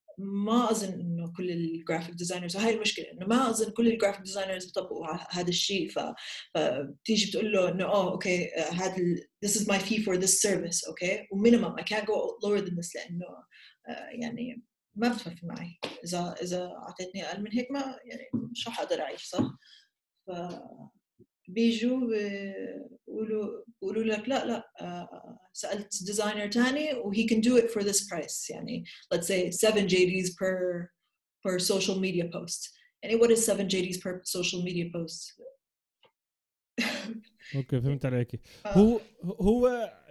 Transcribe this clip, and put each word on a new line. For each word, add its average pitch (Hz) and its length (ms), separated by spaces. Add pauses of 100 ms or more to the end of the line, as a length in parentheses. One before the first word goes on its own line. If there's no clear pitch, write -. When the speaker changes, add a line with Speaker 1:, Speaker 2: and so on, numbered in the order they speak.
(200)
Speaker 1:
ما 208 520
أظن 202 220
إنه 170 440
كل 180 140
ال 170 400
graphic 170 220
designers، 175 420
وهاي 220 200
المشكلة، - 360
إنه 185 160
ما 247 220
أظن 214 220
كل 233 160
ال 226 140
graphic 196 180
designers 190 460
بيطبقوا 185 420
ع-، 170 240
هذا 175 180
الشيء. 175 400
ف-، - 260 (380)
فبتيجي 147 760
بتقول 214 220
له 185 180
إنه، 180 160
آه، 185 260
أوكي، 180 340
آه، - 260
هذا 180 260
ال، 175 300 (180)
this 202 40
is 208 120
my 196 180
fee 214 240
for 185 180
this 190 280
service, 170 380
أوكي؟ 180 440
ومينيمم، 196 440
I 160 80
can't 214 220
go 208 420
lower 202 180
than 175 80
this، 170 220
لأنه، 175 300 (600)
آه، - 220 (120)
يعني - 420 (320)
ما 220 120
بتفرق 175 360
معي. 170 360 (240)
إذا، 175 380
إذا 180 240
أعطيتني 180 580
أقل 180 200
من 214 80
هيك، 247 200
ما، 277 80
يعني - 440 (280)
مش - 160
رح - 120
أقدر 160 220
أعيش، - 220
صح؟ - 340 (680)
ف- 185 40 (1160)
بيجوا 233 520 (1080)
بيقولوا، 214 560 (180)
بيقولوا 214 220
لك: 220 260
"لا، 269 160
لا، 233 260 (100)
آه، 175 580 (140)
سألت 196 520
ديزاينر 208 420
تاني 262 460
و 208 200
he 226 120
can 220 160
do 240 200
it 226 80
for 202 140
this 196 160
price." - 500
يعني، - 360 (300)
let's 175 60
say 180 460
seven 202 200
J 175 80
Ds 180 340
per، 180 580 (600)
per 180 120
social 190 400
media 185 240
post. - 540 (260)
يعني، 220 160
what 233 100
is 226 100
seven 196 280
J 180 220
Ds 180 80
per 180 240 (160)
social 180 280
media 175 280
post? - 480 (1400)
<laughs> - 600 (180)
Speaker 2:
أوكي، 135 260
فهمت 139 240
عليك. 123 340 (260)
Speaker 1:
آه. 208 120
Speaker 2:
هو، 220 220 (240)
هو 226 720 (180)